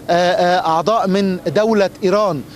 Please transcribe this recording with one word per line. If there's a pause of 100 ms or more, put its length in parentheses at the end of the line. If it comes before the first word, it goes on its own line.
آه،
آه،
أعضاء
من
دولة (140)
إيران. (140)